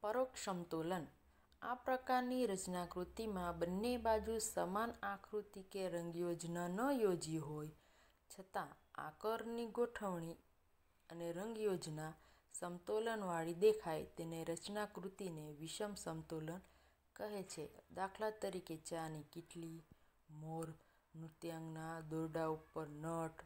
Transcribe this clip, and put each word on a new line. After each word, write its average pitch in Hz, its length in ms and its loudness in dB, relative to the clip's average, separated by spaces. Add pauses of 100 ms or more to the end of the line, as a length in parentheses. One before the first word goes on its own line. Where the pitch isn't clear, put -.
પરોક્ષ 240 440 2
સમતોલન. 175 600 2 (560)
આ 233 120 0
પ્રકારની 254 720 4
રચનાકૃતિમાં 180 1120 0
બંને 190 380 4
બાજુ 220 420 4
સમાન 202 540 2 (100)
આકૃતિ 202 600 -4
કે 190 260 -2
રંગ 170 280 -2
યોજના 170 520 0
ન 180 120 0 (200)
યોજી 165 380 4
હોય 151 320 -4 (680)
છતાં 190 380 -6 (180)
આકારની 226 720 0
ગોઠવણી 214 680 0 (760)
અને 170 220 -2
રંગ 214 260 -4
યોજના 160 560 0 (440)
સમતોલનવાળી 180 960 0
દેખાય 180 500 6
તેને 165 400 -6
રચનાકૃતિને 185 1080 -4
વિષમ 160 420 -4
સમતોલન 160 680 -4 (520)
કહે 208 300 -4
છે. 165 260 -6 (260)
દાખલા 190 360 0
તરીકે 185 460 -4
ચાની 160 460 -4
કીટલી, 165 600 -10 (480)
મોર, 160 440 -4 (400)
નૃત્યાંગના, 160 840 -6
દોરડા 160 460 0
ઉપર 156 420 -2
નટ 160 440 -2 (140)